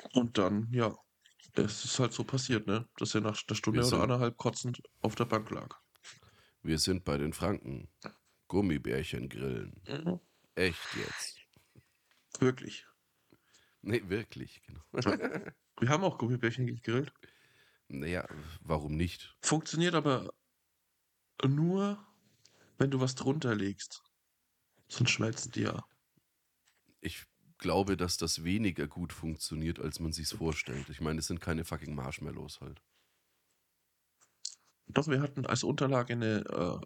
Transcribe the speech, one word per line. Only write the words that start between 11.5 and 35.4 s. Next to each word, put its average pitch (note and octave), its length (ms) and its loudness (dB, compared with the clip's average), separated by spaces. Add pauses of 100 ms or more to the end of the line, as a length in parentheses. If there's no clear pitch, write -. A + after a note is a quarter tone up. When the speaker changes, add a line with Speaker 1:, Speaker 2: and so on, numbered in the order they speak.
Speaker 1:
Wirklich. - 460 2 (1000)
Speaker 2:
Nee, G#2+ 260 2
wirklich, - 540 -6
genau. - 180 -18 (120)
Speaker 1:
Ja. - 80 0
Speaker 2:
<laughs> - 540 0 (240)
Speaker 1:
Wir A#2+ 100 4
haben D#3 140 4
auch F#3 140 2
Gummibärchen A#2+ 500 0
gegrillt. A#2 460 -2 (720)
Speaker 2:
Naja, D2+ 400 -4 (340)
warum D2+ 340 0
nicht? - 460 -2
Speaker 1:
Funktioniert E3 540 2
aber C3+ 380 2 (1120)
nur, F3+ 600 4 (720)
wenn C3+ 140 4
du C3 80 2
was B2+ 160 2
drunter C3+ 400 2
legst. - 480 -4 (840)
Sonst - 240 2
schmelzen A#2 400 -2
die A2 100 -2
ja. G#2+ 220 -2 (1160)
Speaker 2:
Ich - 260 -8 (320)
glaube, F#2+ 400 4
dass F2 200 0
das E2 260 -2
weniger F2+ 440 0
gut F2 260 -6
funktioniert, D#2+ 680 -4
als - 200 -6
man D#2+ 120 -2
sich's D#2 220 -4
vorstellt. D2+ 560 -2
Ich D2 120 -10
meine, D#2 180 0
es - 80 -4
sind F2 140 -2
keine E2 220 0
fucking D2+ 320 -6
Marshmallows C#2 640 -8
halt. C#2 200 -14 (2000)
Speaker 1:
Doch, C#3 200 2
wir C#3+ 140 4
hatten C3+ 240 -2